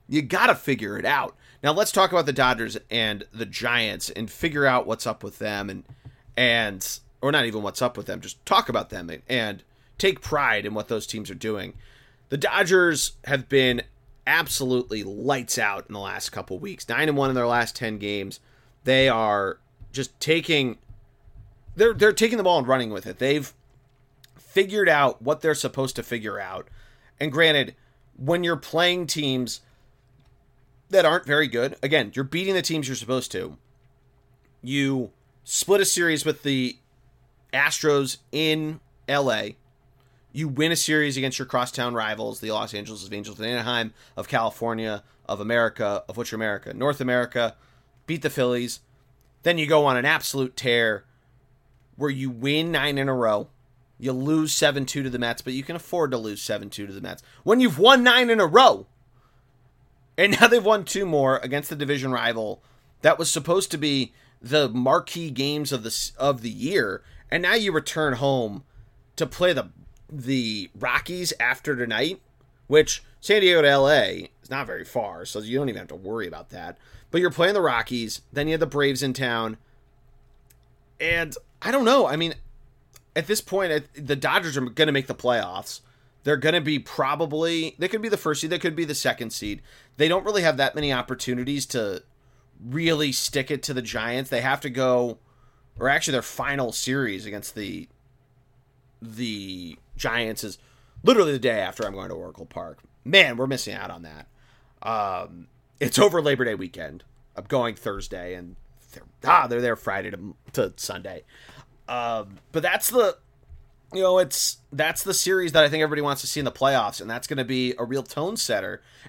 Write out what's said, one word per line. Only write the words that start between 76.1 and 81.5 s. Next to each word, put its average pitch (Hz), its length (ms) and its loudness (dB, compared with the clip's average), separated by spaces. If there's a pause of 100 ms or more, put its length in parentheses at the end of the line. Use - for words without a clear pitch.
about 80 240 -14
that. 87 280 -14 (320)
But 170 100 0
you're 180 100 2
playing 175 240 2
the 202 60 2
Rockies, 120 640 -2 (100)
then 147 140 -4
you 160 60 0
have 160 80 0
the 156 60 2
Braves 139 360 0
in 135 100 -2
town. 117 440 -2 (1400)
And 165 360 -2 (260)